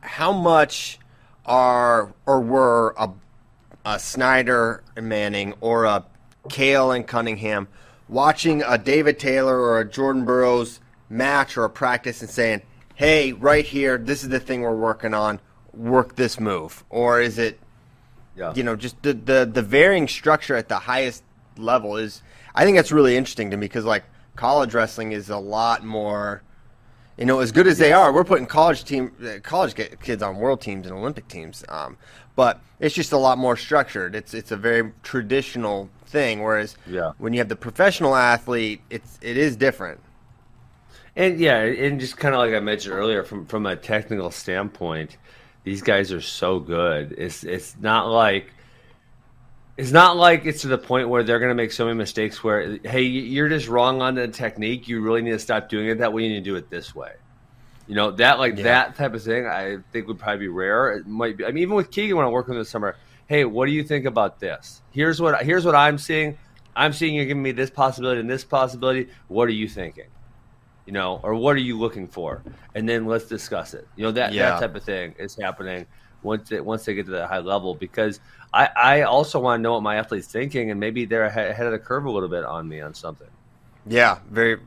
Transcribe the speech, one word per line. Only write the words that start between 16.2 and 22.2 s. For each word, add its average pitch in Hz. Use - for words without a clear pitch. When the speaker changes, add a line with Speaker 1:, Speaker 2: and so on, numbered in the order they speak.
Speaker 1:
move"? 95
Or 120
is 113
it, 113
Speaker 2:
Yeah. 87
Speaker 1:
you 123
know, 117
just 117
the, 147
the, 123
the 120
varying 147
structure 151
at 113
the 101
highest 127
level 110
is, 110